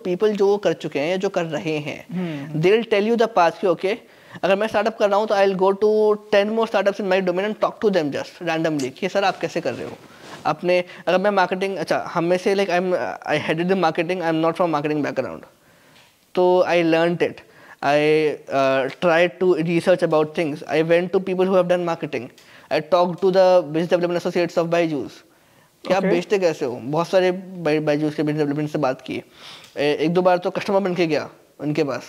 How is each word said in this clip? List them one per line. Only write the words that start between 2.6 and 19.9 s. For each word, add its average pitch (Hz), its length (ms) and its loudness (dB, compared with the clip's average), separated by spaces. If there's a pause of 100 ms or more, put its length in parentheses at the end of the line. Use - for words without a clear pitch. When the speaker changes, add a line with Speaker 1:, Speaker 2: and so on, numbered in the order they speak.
Speaker 1:
They'll 208 280 2
tell 208 200 2
you 233 120 2
the 220 160 0
path 170 220 2
कि 208 80 0
ओके, 185 300 0 (460)
अगर 185 120 2
मैं 208 120 -2
स्टार्टअप 214 300 -2
कर 208 120 2
रहा 196 100 2
हूँ 220 80 -2
तो 214 80 0
I'll 196 220 2
go 185 140 2
to 214 460 2 (180)
ten 214 240 2
more 214 120 -2
startups 202 340 0
in 190 80 0
my 190 160 0
domain 196 240 -2
and - 100 -2
talk - 220 -4
to 202 120 2
them 147 180 -2
just - 320 -8
randomly 160 420 -2
कि 180 200 -6
सर 202 140 -2
आप 185 140 0
कैसे 165 240 -6
कर 127 120 -4
रहे 113 120 -10
हो? - 80 -12 (520)
आपने, 175 380 0 (240)
अगर 180 100 2
मैं 202 140 2
मार्केटिंग, 190 460 0
अच्छा, 151 360 -2
हम 170 100 0
में 180 140 2
से 196 180 0
like 196 140 0
I'm, 180 240 0 (380)
I 151 160 0
headed 170 260 0
the 185 100 0
marketing, 170 380 -2
I'm 160 240 0
not 165 160 0
from 170 100 2
marketing 151 340 -2
background। 120 360 -6 (920)
तो 180 340 4
I 170 140 2
learnt 165 380 2
it, 123 160 -2 (480)
I, 151 460 2 (240)
uh, 135 500 0
tried 175 260 4 (120)
to 165 260 2
research 175 440 2